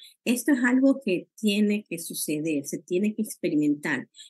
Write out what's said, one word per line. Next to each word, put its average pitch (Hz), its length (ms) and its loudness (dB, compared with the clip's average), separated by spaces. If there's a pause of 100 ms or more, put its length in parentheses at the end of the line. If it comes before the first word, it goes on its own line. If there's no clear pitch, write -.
(240)
Esto 247 280 0
es 247 120 2
algo 262 400 4
que 180 240 -2 (100)
tiene 208 500 2
que 170 100 -8
suceder, 151 680 -4
se 160 120 -8
tiene 208 360 -2
que 220 80 -4
experimentar, 151 840 -2 (200)